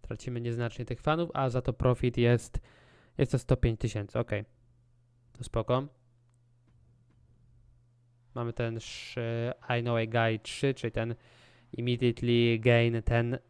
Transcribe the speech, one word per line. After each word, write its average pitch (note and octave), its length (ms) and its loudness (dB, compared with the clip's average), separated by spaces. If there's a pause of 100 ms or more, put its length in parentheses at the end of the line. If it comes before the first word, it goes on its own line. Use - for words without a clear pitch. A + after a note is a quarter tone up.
Tracimy A#2+ 340 -8
nieznacznie A#2 440 -4
tych - 160 -8
fanów, D#3+ 320 0
a C3 160 0
za B2 120 -2
to B2 120 -2
profit B2 440 0
jest, A#2+ 420 2 (580)
jest C3 140 2
to C3 80 0
sto - 180 2
pięć A2+ 220 0
tysięcy, G#2+ 400 -4
okej. G#2+ 260 -4 (920)
To B2 60 -10
spoko. B2 440 -2 (2500)
Mamy A#2+ 180 -6
ten A#2 240 -4
sz-, A#2 760 -6 (260)
I - 20 -2
Know A#2 160 0
a A2+ 80 0
Guy A2+ 340 0
trzy, - 340 -2
czyli A#2 180 -4
ten A2+ 240 -2 (580)
immediately A#2+ 880 2
gain A#2 440 4
ten A#2+ 340 2 (120)